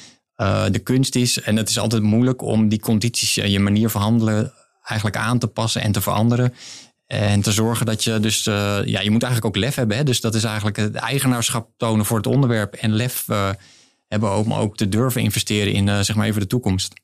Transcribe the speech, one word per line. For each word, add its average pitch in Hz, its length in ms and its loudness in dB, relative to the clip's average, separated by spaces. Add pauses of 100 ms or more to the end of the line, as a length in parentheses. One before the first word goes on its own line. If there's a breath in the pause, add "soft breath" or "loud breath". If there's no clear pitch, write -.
(340 loud breath)
eh, 101 360 0
de 98 80 0
kunst 131 360 0
is, 123 260 0
en 107 160 0
het 110 120 -2
is - 100 -2
altijd 110 240 0
moeilijk 120 400 2
om 110 260 2
die 104 120 0
condities 113 560 0
en 104 140 0
je 98 100 2
manier 104 300 2
van 104 120 -2
handelen 110 500 2 (300)
eigenlijk 107 340 -4
aan 117 220 0
te 117 80 0
passen 113 360 -2
en 104 100 0
te 101 80 0
veranderen. 120 540 2 (520 loud breath)
En 104 340 0
te 107 120 0
zorgen 113 340 0
dat 110 180 -2
je 110 160 0
dus, 104 260 0
eh, 107 80 0 (300)
ja, 104 160 -2
je 101 100 0
moet 117 120 4
eigenlijk 117 340 -2
ook 98 60 0
lef 135 120 0
hebben, 110 220 0
hè. 135 80 0
Dus 127 160 0
dat 110 140 0
is 110 100 0
eigenlijk 107 320 -4
het 107 180 -2
eigenaarschap 117 840 -2
tonen 110 280 0
voor 113 120 0
het 107 100 -2
onderwerp 117 480 2
en 110 180 -2
lef, 120 360 -2
eh, 101 200 0 (600 soft breath)
hebben 104 280 -2
om 107 180 0
ook 107 220 -2
te 107 120 -2
durven 120 340 0
investeren 104 500 0
in, 101 160 2
eh, 101 120 2
zeg 107 160 0
maar 104 100 2
even 107 140 0
de - 60 0
toekomst. 98 460 -2 (120)